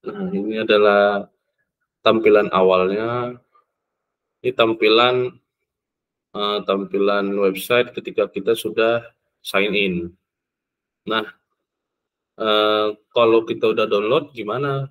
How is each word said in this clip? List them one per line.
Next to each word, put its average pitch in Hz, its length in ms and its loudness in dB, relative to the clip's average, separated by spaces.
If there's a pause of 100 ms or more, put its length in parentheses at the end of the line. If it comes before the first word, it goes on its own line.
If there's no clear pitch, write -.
Nah, 95 240 -8
ini 107 320 -4
adalah 104 640 4 (800)
tampilan 107 480 4
awalnya. 104 840 0 (1040)
Ini 123 120 -4
tampilan, 117 800 2 (1040)
eh, 104 240 -2
tampilan 101 640 0 (120)
website 101 560 0
ketika 101 360 -4
kita 101 240 -2
sudah 113 480 -2 (400)
sign 98 320 -2
in. 98 200 -2 (1120)
Nah, 107 200 -4 (1120)
eh, 107 480 0 (240)
kalau 113 320 4
kita 113 320 -2
udah 110 160 0
download 113 420 -2
gimana? 135 580 -6